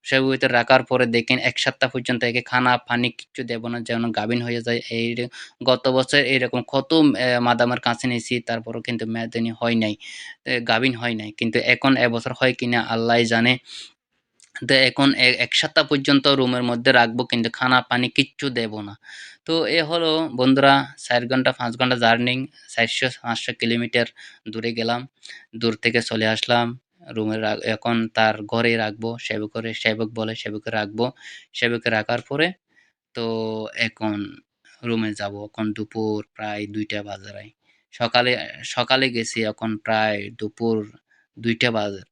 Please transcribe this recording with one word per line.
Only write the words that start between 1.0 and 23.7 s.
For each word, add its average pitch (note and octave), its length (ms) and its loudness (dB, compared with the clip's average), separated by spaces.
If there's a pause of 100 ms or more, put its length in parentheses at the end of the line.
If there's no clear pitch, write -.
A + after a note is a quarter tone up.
দেখেন A#2 320 2
এক B2 200 -2
সপ্তাহ C3 300 0
পর্যন্ত B2 340 -4
একে A#2+ 180 0
খানা B2+ 360 2
পানি A#2+ 320 -2
কিচ্ছু - 340 -12
দেব A#2 240 -6
না, A#2+ 120 -6
যেন A#2 320 -2
গাভিন G#2+ 300 -2
হয়ে A#2+ 200 -4
যায়। A#2 180 -2 (100)
এই A#2 260 -2
রে-, A#2+ 160 -6 (320)
গত B2+ 240 2
বছর C3 320 4 (140)
এইরকম B2 340 0
কত, C3+ 240 0 (260)
এ, B2+ 100 0 (120)
মাদামের A#2+ 480 2
কাছে A#2+ 200 -2
নিয়েছি, A#2+ 320 -2
তারপরও A#2 420 -6
কিন্তু A2+ 240 -6
মেয়াদিনী A#2 460 -4
হয় A#2 240 0
নাই, G#2+ 180 2 (520)
এ, C3+ 140 -2
গাভিন A#2+ 360 2
হয় A#2 200 -4
নাই। G#2+ 220 -8
কিন্তু A#2 280 0
এখন B2+ 320 4
এবছর A#2+ 360 0
হয় B2+ 200 2
কিনা A#2+ 340 0
আল্লাহই A#2 380 2
জানে। A#2 280 4 (1120)
তো C#3 60 2 (160)
এখন C#3 240 2
এ-, B2+ 260 4
এক B2 160 -2
সপ্তাহ D#3 300 0
পর্যন্ত C#3 420 2
রুমের B2+ 360 2
মধ্যে A#2+ 280 2
রাখবো, A#2+ 320 4
কিন্তু A#2 300 -2
খানা B2+ 280 2
পানি B2 280 0
কিচ্ছু - 400 0
দেব A#2 300 -4
না। G2+ 140 -10 (500)
তো E3 100 -4 (140)
এ D#3+ 160 2
হলো E3 280 0 (240)
বন্ধুরা, C3+ 380 6 (240)
চার B2 300 0
ঘন্টা, B2+ 240 2
পাঁচ A#2+ 260 -4
ঘন্টা B2+ 260 2
জার্নি, A#2+ 320 4 (340)
চারশো, A#2 380 -2 (140)
পাঁচশো A#2 320 -6
কিলোমিটার A#2 540 0 (420)